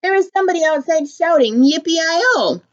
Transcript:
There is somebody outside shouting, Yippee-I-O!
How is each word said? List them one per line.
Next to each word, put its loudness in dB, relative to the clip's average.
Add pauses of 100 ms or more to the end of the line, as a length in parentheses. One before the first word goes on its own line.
There -2
is 0
somebody -2
outside -2
shouting, 0
Yippee-I-O! 0 (120)